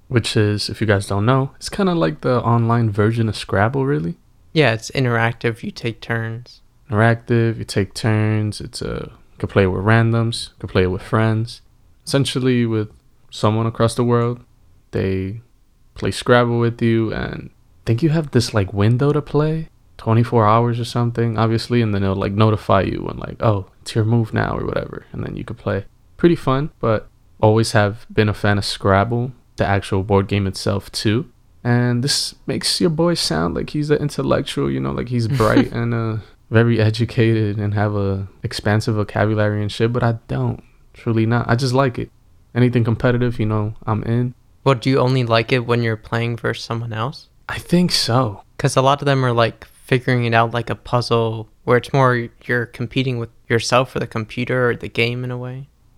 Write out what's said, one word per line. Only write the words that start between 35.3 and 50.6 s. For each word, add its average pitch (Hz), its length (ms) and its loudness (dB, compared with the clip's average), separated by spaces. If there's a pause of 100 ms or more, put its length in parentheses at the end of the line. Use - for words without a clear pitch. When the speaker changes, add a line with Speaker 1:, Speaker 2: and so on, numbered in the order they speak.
Speaker 2:
<laughs> 117 80 -6
Speaker 1:
and, 117 140 -2
uh, 113 240 -4 (340)
very 117 280 4
educated 110 800 2
and 104 160 -2
have 104 220 0
a 98 320 -2 (160)
expansive 107 520 0
vocabulary 104 640 0
and 104 100 -4
shit, 117 200 -2
but 120 120 -2
I 117 240 0
don't. 123 340 -4 (320)
Truly 113 320 0
not. 120 240 0
I 120 60 2
just 123 180 0
like 131 240 0
it. 113 140 -8 (420)
Anything 123 300 4
competitive, 120 560 0
you 113 80 -2
know, 107 280 -2 (120)
I'm 107 160 -2
in. 123 320 -2 (260)
Speaker 2:
What, 131 200 2
do 131 80 -2
you 135 100 2
only 127 240 2
like 117 280 0
it 123 140 2
when 120 160 2
you're 113 160 -2
playing 117 400 -4
versus 117 260 -4
someone 117 300 -6
else? 117 360 -8 (200)
Speaker 1:
I - 80 -8
think 175 340 0
so. 117 520 0 (140)
Speaker 2:
'Cause - 180 -2
a 139 60 2
lot 139 200 2
of 143 40 -6
them 135 200 2
are, 120 80 2
like, 117 320 0 (200)
figuring 123 400 0
it 117 80 0
out 113 180 4
like 117 200 -4